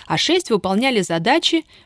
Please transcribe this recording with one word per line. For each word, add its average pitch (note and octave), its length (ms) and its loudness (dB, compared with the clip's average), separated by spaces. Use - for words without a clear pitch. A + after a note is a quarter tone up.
а D#3+ 100 -2
шесть E4+ 340 0
выполняли G#3+ 520 0
задачи, A#3 640 0